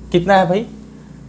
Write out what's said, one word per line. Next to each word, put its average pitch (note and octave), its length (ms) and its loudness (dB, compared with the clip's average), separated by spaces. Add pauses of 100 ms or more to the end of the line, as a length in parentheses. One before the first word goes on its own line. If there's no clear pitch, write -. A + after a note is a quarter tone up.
(120)
कितना F3+ 240 2
है F#3 120 2
भाई, G3+ 180 -2 (640)